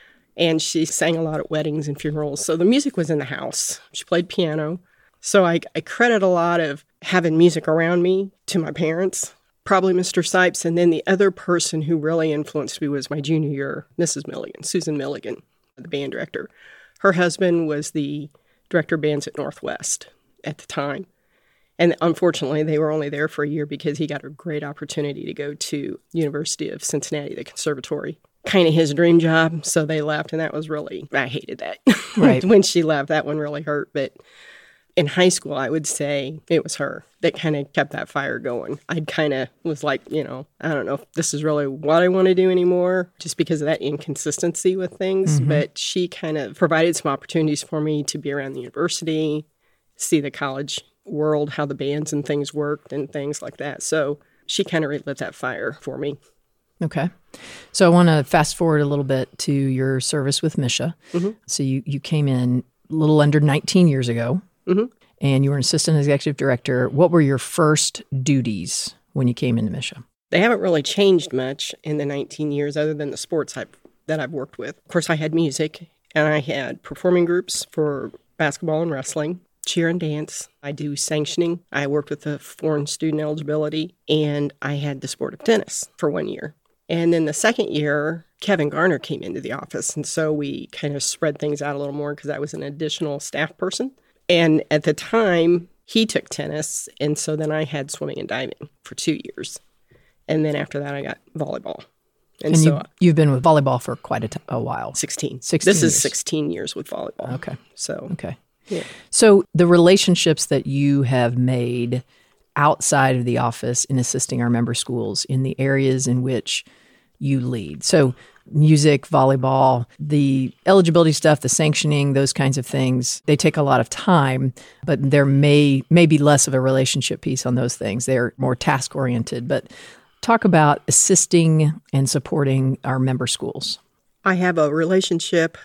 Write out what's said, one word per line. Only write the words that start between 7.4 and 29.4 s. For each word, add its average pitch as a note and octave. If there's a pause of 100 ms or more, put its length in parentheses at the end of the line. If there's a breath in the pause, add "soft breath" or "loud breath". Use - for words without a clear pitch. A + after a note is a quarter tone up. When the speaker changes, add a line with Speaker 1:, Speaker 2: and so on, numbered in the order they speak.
Speaker 1:
around E3
me F#3+ (140)
to -
my D#3
parents, E3 (280)
probably F#3+
Mister F3+
Sipes, F3+
and E3+
then F3
the D#3+
other F#3+
person E3+
who E3
really D#3+
influenced D3
me D3+
was C#3
my D3
junior D3+
year, C#3 (100)
Missus E3
Milligan, -
Susan E3
Milligan, C#3 (400)
the C3
band C#3
director. - (520 soft breath)
Her G3
husband E3+
was D3
the D3 (420)
director E3
of D#3
bands D3
at -
Northwest - (340)
at D3+
the -
time. C#3+ (720)
And E3+
unfortunately, D#3
they D#3
were D#3
only D3+
there D3
for D3
a D3
year D3
because D3
he D#3
got C#3+
a C#3
great D3+
opportunity D3
to -
go D3
to - (120)
University D3+
of -
Cincinnati, C#3+
the -
conservatory. D3 (280)
Kinda F3
his D3+
dream E3+
job, D#3+